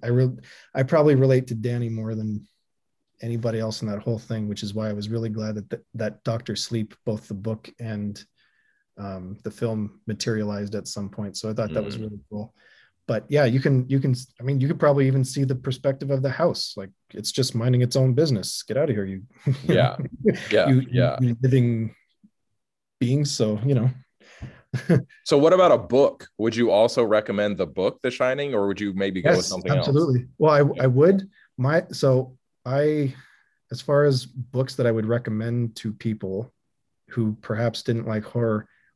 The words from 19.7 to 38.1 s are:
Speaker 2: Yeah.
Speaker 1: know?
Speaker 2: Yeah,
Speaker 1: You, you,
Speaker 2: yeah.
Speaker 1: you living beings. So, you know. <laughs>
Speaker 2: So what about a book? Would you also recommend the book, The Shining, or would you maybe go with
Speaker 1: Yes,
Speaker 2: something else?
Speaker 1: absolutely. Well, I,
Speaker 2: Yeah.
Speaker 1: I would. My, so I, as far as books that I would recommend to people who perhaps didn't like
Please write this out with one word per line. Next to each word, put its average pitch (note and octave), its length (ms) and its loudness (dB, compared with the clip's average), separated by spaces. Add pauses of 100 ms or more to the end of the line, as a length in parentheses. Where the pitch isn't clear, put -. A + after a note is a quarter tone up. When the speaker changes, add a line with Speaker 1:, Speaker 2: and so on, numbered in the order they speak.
Speaker 2:
Yeah. E2 200 4 (300)
Speaker 1:
know? - 80 6 (180)
Speaker 2:
Yeah, G#2 160 4
Speaker 1:
You, C3 140 6
you, B2+ 100 -6
Speaker 2:
yeah. E2+ 300 2
Speaker 1:
you A#2+ 200 0
living A#2+ 540 2 (1040)
beings. C#3 320 0
So, G#2+ 340 -2
you C#3 100 2
know. A#2+ 140 2 (840)
<laughs> D#3+ 260 2 (260)
Speaker 2:
So D3+ 120 4
what D#3+ 160 8
about F#3 180 8
a A#2+ 60 8
book? A#2 500 2 (100)
Would G#2+ 180 0
you A#2 160 2
also A#2 320 4
recommend G#2 540 2
the F#2+ 80 0
book, F#2 380 -2
The B2+ 80 0
Shining, C3 420 -2
or G2+ 140 0
would G2 140 -4
you G2+ 120 -4
maybe F#2+ 280 -2
go - 80 2
with F3 100 4
Speaker 1:
Yes, F2 80 -4
Speaker 2:
something F#2 240 -4
else? C#3 160 0
Speaker 1:
absolutely. C#3 400 2 (100)
Well, D3+ 160 4
I, C#3+ 60 6 (160)
Speaker 2:
Yeah. C3+ 80 -2
Speaker 1:
I C3 40 4
would. E3+ 420 4 (280)
My, D3+ 340 0
so C3 460 0 (280)
I, C#3+ 500 0 (560)
as - 100 -10
far D3 220 2
as C3+ 220 2
books C3 500 -6
that B2+ 100 0
I A#2 60 4
would A2 140 0
recommend A#2 720 -2
to G#2+ 160 -6
people G#2+ 600 -6 (560)
who A2 320 -4
perhaps A2+ 420 -4
didn't A#2 240 -2
like A2 180 -4